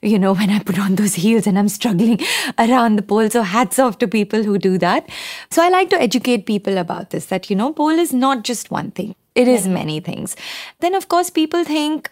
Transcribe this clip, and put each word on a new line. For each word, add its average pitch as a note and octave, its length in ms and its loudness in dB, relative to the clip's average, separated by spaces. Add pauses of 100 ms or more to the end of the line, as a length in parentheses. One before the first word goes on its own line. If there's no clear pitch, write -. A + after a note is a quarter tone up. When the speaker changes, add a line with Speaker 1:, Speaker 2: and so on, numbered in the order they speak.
Speaker 1:
you G#3+ 160 2
know, F#3+ 160 4
<laughs> F3 60 0
when G3 100 2
I G#3 80 2
put F3+ 220 -4
on G3 160 0
those G#3 180 0
heels G#3+ 320 2
and F#3+ 120 2
I'm G#3 100 2
struggling A3 500 0 (400)
around A#3 380 4
the G#3 60 0
pole. G#3+ 280 0
So A#3 120 2
hats G#3 360 0
off B3+ 200 2
to A#3 100 0
people G#3+ 340 0
who G3+ 160 0
do F#3 200 2
that. F#3+ 300 0 (420)
So E4 120 2
I F4 60 4
like F#4 220 2
to - 120 2
educate A#3+ 440 0
people G3 300 -2
about F3 340 -6
this, E3 160 -8
that, F#3 220 -4
you G3+ 80 0
know, B3+ 160 -2
pole D4+ 180 0 (160)
is - 60 -4
not C4 300 0
just - 280 -8
one D3+ 200 -6
thing. - 240 -8 (200)
It B3 120 4
is A#3 200 4
Speaker 2:
Yeah. F#3 60 0
Speaker 1:
many D#3 280 -4
things. - 340 -10 (460)
Then, F4+ 160 0
of - 120 -6
course, F4 220 0
people D#4+ 340 0
think D4+ 480 -2